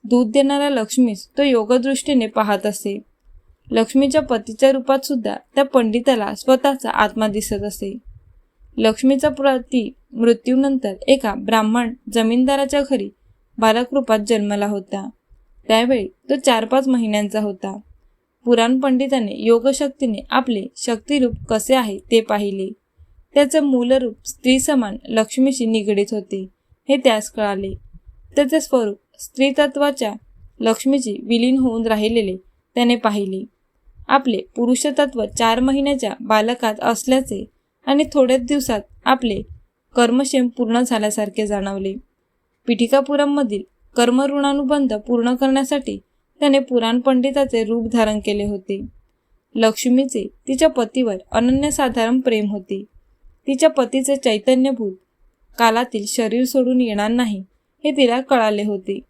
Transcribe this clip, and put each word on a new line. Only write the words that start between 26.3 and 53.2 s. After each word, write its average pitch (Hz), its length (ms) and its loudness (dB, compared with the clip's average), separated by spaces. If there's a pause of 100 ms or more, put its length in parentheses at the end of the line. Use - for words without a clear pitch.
हे 277 80 4
त्यास 220 320 2
कळाले. 196 440 -4 (600)
त्याचे 294 240 2
स्वरूप 226 380 -2 (220)
स्त्रीतत्वाच्या 277 960 0 (460)
लक्ष्मीची 226 640 0
विलीन 233 340 2
होऊन 233 300 0
राहिलेले 214 500 0 (380)
त्याने 240 200 2
पाहिले. 202 480 -4 (640)
आपले 247 300 2 (180)
पुरुषतत्व 254 680 0 (120)
चार 233 220 2
महिन्याच्या 269 600 0
बालकात 220 600 0
असल्याचे 233 640 -2 (400)
आणि 285 180 2 (100)
थोड्याच 262 280 4
दिवसात 254 400 -2 (240)
आपले 247 360 0 (540)
कर्मक्षेम 247 520 2
पूर्ण 240 340 -2
झाल्यासारखे 214 640 -2
जाणवले. 196 480 -4 (720)
पिठिकापुरममधील 269 960 0 (340)
कर्मऋणानुबंध 277 960 0
पूर्ण 233 420 -2
करण्यासाठी 269 640 -2 (400)
त्याने 277 200 4
पुराण 247 400 0
पंडिताचे 262 640 0
रूप 226 280 -4
धारण 214 280 0
केले 208 260 -4
होते. 196 400 -8 (720)
लक्ष्मीचे 226 720 0 (200)
तिच्या 269 220 2
पतीवर 233 460 -2 (160)
अनन्यसाधारण 254 880 0
प्रेम 220 300 0
होते. 196 340 -8 (640)